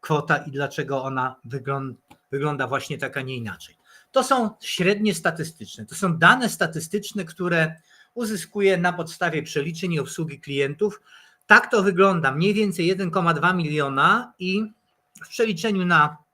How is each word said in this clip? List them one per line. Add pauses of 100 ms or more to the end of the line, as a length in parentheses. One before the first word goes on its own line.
kwota
i
dlaczego
ona
wygląd-, (340)
wygląda
właśnie
tak,
a
nie
inaczej. (360)
To
są (100)
średnie
statystyczne,
to
są
dane
statystyczne,
które (400)
uzyskuję
na
podstawie
przeliczeń
i
obsługi
klientów. (460)
Tak
to
wygląda,
mniej
więcej
jeden
koma
dwa
miliona
i (600)
w
przeliczeniu
na (180)